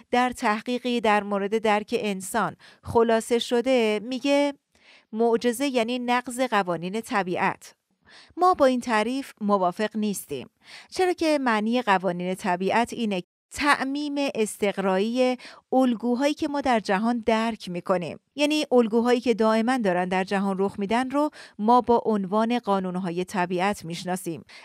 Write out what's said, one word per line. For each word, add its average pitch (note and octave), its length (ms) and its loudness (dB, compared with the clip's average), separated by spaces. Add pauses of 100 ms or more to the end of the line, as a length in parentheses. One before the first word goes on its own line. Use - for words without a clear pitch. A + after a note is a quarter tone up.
(100)
در B3 200 2
تحقیقی A#3+ 720 -2
در G#3 220 4
مورد G3+ 360 -2
درک G#3+ 400 0
انسان G3 580 -4 (260)
خلاصه A#3 560 2
شده A#3 640 0
میگه C#4 520 0 (580)
معجزه A#3 540 0
یعنی B3 320 0
نقض B3 420 -2
قوانین F#3+ 600 -2
طبیعت. F#3+ 760 -2 (640)
ما F4+ 180 4
با D4+ 120 4
این B3+ 140 2
تعریف A#3+ 600 -2
موافق G3+ 560 0
نیستیم، G3 540 -6 (400)
چرا F4+ 220 2
که D#4 260 0
معنی A#3 440 0
قوانین F#3 520 0
طبیعت F#3+ 580 0
اینه G3+ 300 -4 (280)
تعمیم C#4+ 640 -2 (200)
استقرایی G#3+ 1000 0 (360)
الگوهایی B3 640 2
که D#4 140 -4
ما C#4+ 120 -4
در B3 200 2
جهان A3 460 0
درک A3+ 420 -2
می‌کنیم، F3 500 -4 (160)
یعنی D4 380 0
الگوهایی A#3+ 480 4
که A#3+ 140 2
دائما A3 440 2
دارن F#3 300 0
در F#3+ 160 0
جهان G3 340 -2
رخ G3 200 -2
می‌دن A3+ 320 -2
رو D4 200 0 (280)
ما A#3+ 220 6
با A#3+ 240 4
عنوان A3 540 0
قانونهای F#3 680 -2
طبیعت F3+ 600 -2
می‌شناسیم. F3 600 -6 (200)